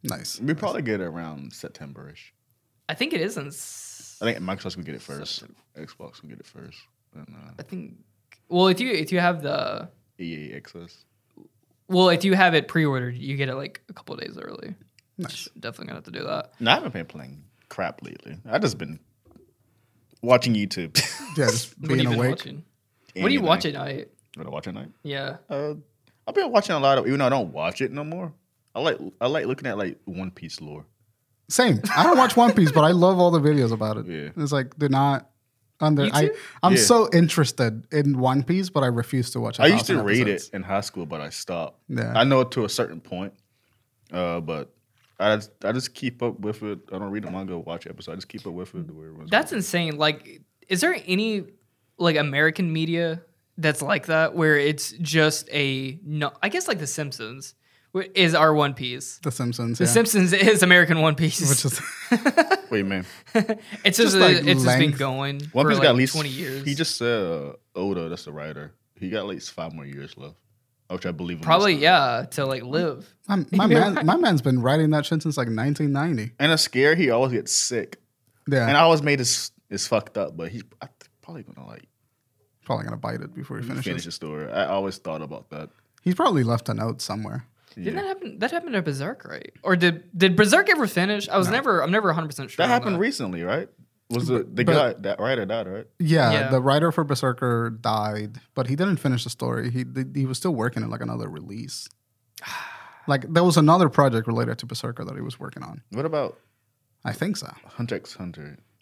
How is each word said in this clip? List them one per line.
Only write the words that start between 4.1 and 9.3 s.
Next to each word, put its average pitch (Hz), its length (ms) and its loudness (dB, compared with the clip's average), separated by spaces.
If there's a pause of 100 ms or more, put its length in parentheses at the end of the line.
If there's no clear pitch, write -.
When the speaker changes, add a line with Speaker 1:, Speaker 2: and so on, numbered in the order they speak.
Speaker 2:
I 104 60 -4
think 113 120 -2
Microsoft's 92 380 -8
gonna 87 100 -14
get 76 100 -12
it - 60 -18
first. - 340 -12
Speaker 3:
September. - 240 -18 (180)
Speaker 2:
Xbox - 440 -20
will 78 60 -20
get 69 120 -20
it - 60 -20
first. - 320 -20 (360)
And, 76 200 -20
uh, 76 240 -20
Speaker 3:
I - 40 -18
think, - 320 -16 (560)
well, 180 180 6
if 185 120 2
you, 254 120 -2
if 156 200 -2
you 180 80 0
have 175 220 0